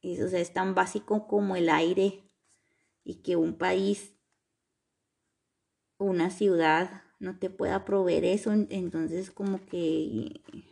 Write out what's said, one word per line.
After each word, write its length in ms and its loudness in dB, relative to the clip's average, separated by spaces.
es, 180 -6
o 80 0
sea, 120 0
es 120 -2
tan 220 0
básico 520 0
como 300 0
el 120 4
aire 640 2
y 120 -12
que 200 -2
un 220 0
país, 560 0
una 320 0
ciudad 720 2
no 200 -10
te 120 -6
pueda 340 -2
proveer 400 2
eso, 280 0
en-, 180 2
entonces 600 -4
como 360 -4
que 760 -4